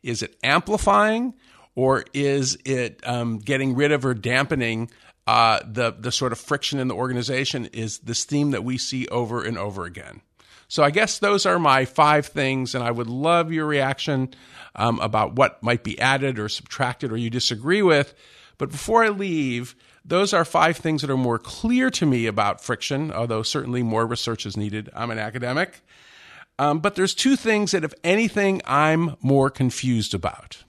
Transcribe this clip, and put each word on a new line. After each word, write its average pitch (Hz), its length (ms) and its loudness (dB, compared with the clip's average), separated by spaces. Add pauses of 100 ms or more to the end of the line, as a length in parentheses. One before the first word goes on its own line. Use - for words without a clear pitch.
is 117 180 -6
it - 220 -10
amplifying 208 880 2 (420)
or 131 380 2
is 139 520 0
it, 123 400 -2
um, 120 340 -2
getting 135 360 0
rid 143 160 4
of 139 140 0
or 127 80 2
dampening, 120 760 -2 (360)
uh, 113 400 4
the, 117 340 -2
the 120 120 -4
sort 127 200 -2
of 117 80 -6
friction 143 400 -4
in 127 80 -2
the 113 80 -2
organization 127 720 -4
is 113 320 -8
this - 240 -6
theme 147 280 0
that 107 120 -2
we 127 140 -4
see 127 320 -6
over 117 340 -4
and 107 140 -4
over 95 280 -6
again. - 360 -16 (460)
So - 160 2
I 143 80 4
guess 208 280 0
those 202 260 2
are 180 140 2
my 135 260 4
five 151 400 4
things, 131 500 -2
and 123 80 -2
I 120 80 0
would 117 160 -4
love 160 460 0
your 156 120 -2
reaction, 135 680 -2 (420)
um, 113 240 0
about 104 360 0
what - 280 2
might 120 200 0
be - 160 -8
added 131 380 0
or 107 120 -6
subtracted - 640 -6
or 110 60 -4
you 117 120 -4
disagree 123 520 -2
with. 151 320 4 (440)
But 139 120 -6
before 220 340 2
I 220 60 4
leave, 156 680 -2 (280)
those 175 300 0
are 165 120 4
five 165 320 2
things 156 240 0
that 143 80 -4
are 131 80 0
more 120 220 0
clear 254 520 0
to - 140 0
me 120 220 2
about 104 360 0
friction, 143 480 -4
although 113 320 -2
certainly 123 400 -2
more 113 220 2
research 113 400 -6
is 101 120 -8
needed. 104 360 -6
I'm 117 180 -8
an 110 80 -6
academic. 123 640 -4 (800)
Um, 147 200 2
but 196 160 -2
there's 185 180 0
two 269 220 4
things 214 360 0
that, 180 120 0
if 151 100 -6 (100)
anything, 196 640 2
I'm 156 560 2
more 135 280 4
confused 123 640 0
about. - 560 -8